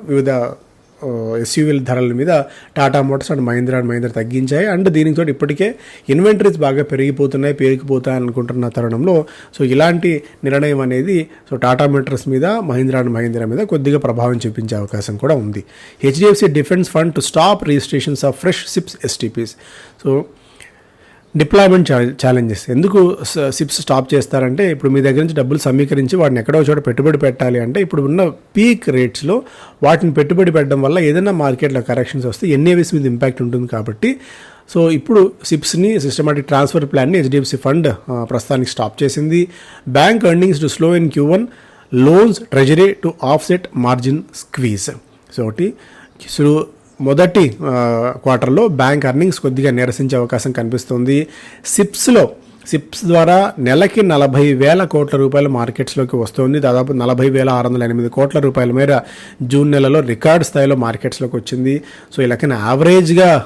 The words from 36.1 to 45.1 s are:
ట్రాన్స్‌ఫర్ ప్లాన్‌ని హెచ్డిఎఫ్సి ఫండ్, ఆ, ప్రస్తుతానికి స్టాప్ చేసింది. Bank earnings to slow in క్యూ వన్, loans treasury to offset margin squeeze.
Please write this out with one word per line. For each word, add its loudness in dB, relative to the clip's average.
ట్రాన్స్‌ఫర్ 0
ప్లాన్‌ని 0
హెచ్డిఎఫ్సి 0
ఫండ్, 0
ఆ, -4
ప్రస్తుతానికి -4
స్టాప్ -6
చేసింది. -2
Bank 2
earnings 2
to 0
slow 2
in 2
క్యూ 0
వన్, 0
loans 6
treasury 2
to -4
offset -2
margin 0
squeeze. -6